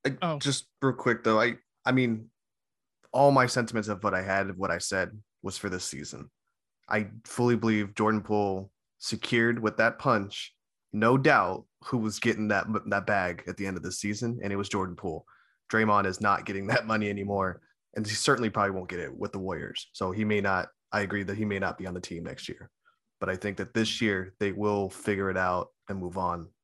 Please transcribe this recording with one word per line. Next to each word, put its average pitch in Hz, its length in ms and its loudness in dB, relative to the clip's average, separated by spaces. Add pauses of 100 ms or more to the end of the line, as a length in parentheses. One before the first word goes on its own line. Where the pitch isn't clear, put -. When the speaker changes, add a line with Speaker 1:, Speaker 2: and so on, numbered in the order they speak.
Speaker 1:
I, 139 60 2
I, 131 100 -8
Speaker 2:
Oh. 160 180 -2
Speaker 1:
just 135 280 -2 (160)
real 131 100 4
quick, 120 320 0
though, 110 160 6
I, 120 140 4 (320)
I 127 60 4
mean, 117 360 2 (800)
all 139 200 8
my 127 160 6
sentiments 113 420 0
of 98 160 -4
what 101 80 4
I 92 80 0
had, 98 300 0
of 90 80 -10
what 95 120 -2
I 85 60 0
said 92 340 -2 (320)
was 95 140 -6
for 101 140 -4
this 92 140 -6
season. 71 460 -10 (600)
I 107 160 0 (180)
fully 120 320 2
believe 107 380 2
Jordan 107 260 2
Poole 98 500 0 (280)
secured 117 640 0
with 107 160 0
that 113 200 4
punch, 107 560 0 (380)
no 113 240 6
doubt, 120 480 4 (200)
who - 140 -2
was 107 200 -2
getting 107 300 0
that, 98 180 2 (220)
that 101 180 0
bag 90 400 0
at 90 100 -8
the 98 100 -6
end 95 120 -4
of 76 40 -8
the 90 100 -6
season, 117 500 -4
and 101 100 -4
it 98 40 -2
was 98 120 -4
Jordan 92 280 -2
Poole. 80 280 -8 (480)
Draymond 110 320 4
is 95 160 -2
not 104 240 2
getting 98 220 -6
that 113 200 0
money 107 220 0
anymore, 98 540 -2 (340)
and 107 100 -4
he 104 80 -4
certainly 120 360 2
probably 98 220 0
won't 92 180 -8
get 87 100 -8
it 71 160 -10
with 101 160 -8
the 101 60 -8
Warriors. 90 560 -8
So 92 160 -4
he 107 160 -2
may 104 160 2
not, 95 260 0 (240)
I 104 80 0
agree 101 220 -2
that 101 160 -6
he 107 80 -2
may 98 120 -2
not 95 200 -4
be 92 80 -8
on 90 80 -8
the 90 60 -6
team 85 240 -10
next - 240 -12
year. - 220 -14 (500)
But 95 100 -2
I 92 60 -2
think 98 200 -4
that - 160 -6
this 113 300 0
year 95 360 -2
they 101 140 0
will 101 380 0
figure 98 400 -2
it 92 80 -2
out 90 300 0 (200)
and 95 100 -6
move 90 200 -6
on. 87 300 -2 (160)